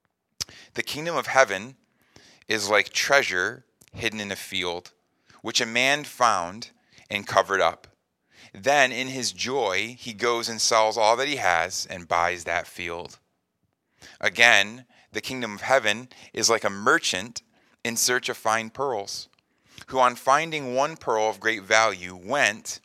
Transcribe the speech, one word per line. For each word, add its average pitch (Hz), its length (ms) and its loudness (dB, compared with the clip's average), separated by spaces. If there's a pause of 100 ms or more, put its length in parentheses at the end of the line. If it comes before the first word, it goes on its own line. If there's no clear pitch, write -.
(720)
"The - 100 -6
kingdom 156 320 -6
of 123 120 -4
heaven 123 480 2 (720)
is 101 220 -2
like 104 200 4
treasure 110 760 0 (260)
hidden 107 300 -6
in 101 100 -6
a 95 40 -4
field, 90 580 -8 (480)
which 110 200 -2
a 120 40 0
man 135 400 0
found 104 640 -2 (400)
and 104 160 -6
covered 95 340 2
up. 85 260 0 (680)
Then 127 400 2
in 131 160 -4
his 120 240 -6
joy, 113 680 -4
he 117 140 -12
goes 117 340 0
and 110 140 -6
sells 110 360 4
all 113 200 6
that 135 100 0
he 147 80 -4
has 90 540 0
and 87 180 -12
buys 87 380 0
that 85 200 -4
field. 85 540 -12 (1000)
Again, 110 640 4 (260)
the 107 80 -4
kingdom 120 360 -6
of 95 60 -12
heaven 120 460 0 (260)
is 110 160 0
like 113 140 2
a 107 60 0
merchant 104 720 -2 (400)
in 117 140 -4
search 123 320 0
of 113 80 -6
fine 113 320 -2
pearls, 117 580 -6 (600)
who 131 120 -2
on 123 160 4
finding 143 580 0
one 147 220 0
pearl 110 340 0
of 104 120 -8
great 107 220 -2
value 95 520 0
went 107 680 -2